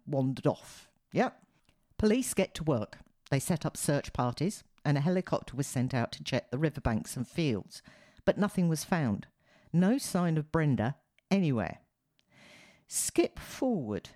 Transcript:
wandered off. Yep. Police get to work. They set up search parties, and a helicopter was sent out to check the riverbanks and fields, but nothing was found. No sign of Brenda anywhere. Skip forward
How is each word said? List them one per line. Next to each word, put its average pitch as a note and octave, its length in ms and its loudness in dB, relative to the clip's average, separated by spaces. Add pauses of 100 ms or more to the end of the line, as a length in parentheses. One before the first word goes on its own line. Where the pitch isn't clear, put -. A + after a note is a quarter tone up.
wandered C3+ 400 0
off. - 420 -6 (240)
Yep. - 280 0 (560)
Police A3+ 360 2
get - 220 0
to - 80 -8
work. B2+ 340 -2 (340)
They C#3 80 2
set - 260 0
up - 120 -4
search - 340 0
parties, B2+ 540 -2 (180)
and C#3+ 140 2
a C#3 40 0
helicopter F3+ 540 -2
was C3+ 100 -2
sent B2 280 -2
out A#2 200 0
to - 100 -14
check - 280 -2
the B2 60 -4
riverbanks C3+ 580 -2
and B2+ 100 -4
fields, - 560 -2 (440)
but - 120 4
nothing F#3 300 2
was D#3+ 160 0
found. C#3 440 0 (440)
No F#3 260 4
sign F3 400 0
of D3+ 140 -4
Brenda C#3 440 2 (360)
anywhere. C#3+ 480 2 (1080)
Skip - 520 0
forward D3 760 -2